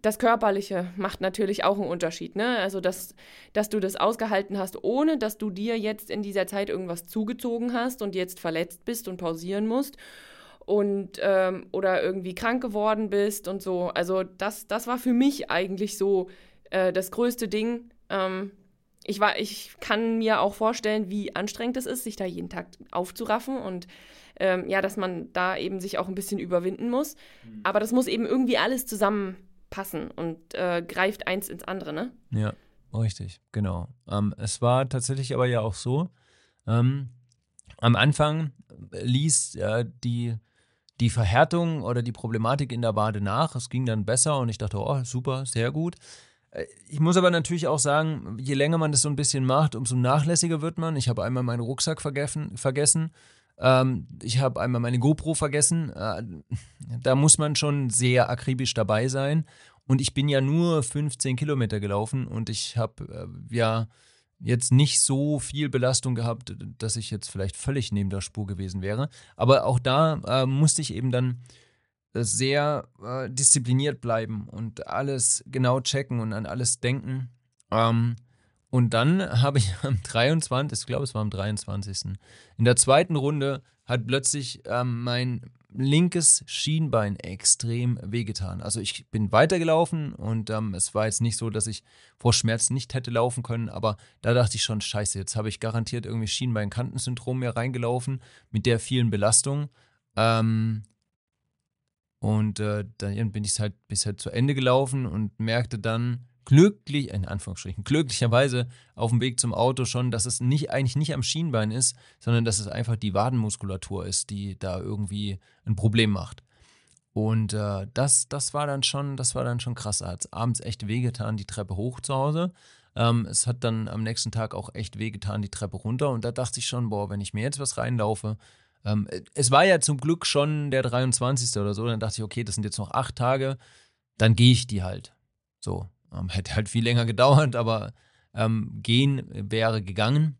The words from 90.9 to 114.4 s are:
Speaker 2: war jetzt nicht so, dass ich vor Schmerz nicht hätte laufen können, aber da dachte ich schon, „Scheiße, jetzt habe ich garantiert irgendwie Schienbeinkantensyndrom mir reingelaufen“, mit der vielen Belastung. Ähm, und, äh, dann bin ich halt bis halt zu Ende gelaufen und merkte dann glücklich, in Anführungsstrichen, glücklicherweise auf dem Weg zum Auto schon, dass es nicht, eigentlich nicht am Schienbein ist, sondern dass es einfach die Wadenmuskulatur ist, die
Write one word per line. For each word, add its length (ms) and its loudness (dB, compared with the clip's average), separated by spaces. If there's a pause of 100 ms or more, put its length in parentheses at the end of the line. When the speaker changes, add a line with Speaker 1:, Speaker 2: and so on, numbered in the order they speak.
Speaker 2:
war 100 2
jetzt 160 -2
nicht 160 0
so, 140 -4
dass 160 -2
ich 160 -8 (360)
vor 140 4
Schmerz 380 2
nicht 240 -4
hätte 160 -4
laufen 320 2
können, 260 -4
aber 280 -2 (260)
da 100 2
dachte 240 4
ich 60 -2
schon, 180 0
„Scheiße, 380 -4
jetzt 180 -6
habe 120 -2
ich 120 -6
garantiert 460 -4
irgendwie 220 -4
Schienbeinkantensyndrom 1120 -4
mir 160 -2
reingelaufen“, 640 -2 (280)
mit 160 -2
der 140 4
vielen 300 2
Belastung. 580 2 (480)
Ähm, 680 2 (1300)
und, 420 0
äh, 240 -2 (140)
dann 340 -2
bin 120 -4
ich 160 -2
halt 140 -2 (140)
bis 180 -2
halt 140 -6
zu 100 -8
Ende 240 2
gelaufen 520 2
und 320 -4
merkte 400 0
dann 480 -2 (180)
glücklich, 640 6
in 160 -4
Anführungsstrichen, 580 -8
glücklicherweise 840 2 (260)
auf 160 -2
dem 100 4
Weg 200 0
zum 120 0
Auto 320 2
schon, 260 0
dass 160 0
es 140 -4
nicht, 300 2
eigentlich 260 0
nicht 160 0
am 100 -2
Schienbein 480 0
ist, 260 0 (240)
sondern 240 2
dass 160 0
es 80 -6
einfach 280 -2
die 180 -2
Wadenmuskulatur 920 -2
ist, 240 -4
die 280 -8